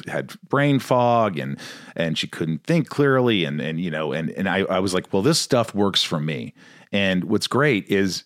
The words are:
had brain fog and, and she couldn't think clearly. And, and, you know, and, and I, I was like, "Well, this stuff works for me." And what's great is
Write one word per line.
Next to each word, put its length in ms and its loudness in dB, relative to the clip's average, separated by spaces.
had 260 -6
brain 300 2
fog 600 2
and, 200 -6
and 200 -2
she 100 -4
couldn't 380 -4
think 240 0
clearly. 560 2
And, 160 -2
and, 180 -4
you 120 -4
know, 220 -2
and, 180 -4
and 180 -4
I, 120 2
I 180 0
was 160 0
like, 180 -4
"Well, 100 2
this 180 2
stuff 340 0
works 280 0
for 160 -4
me." 360 -6
And 320 2
what's 220 0
great 420 2
is 380 0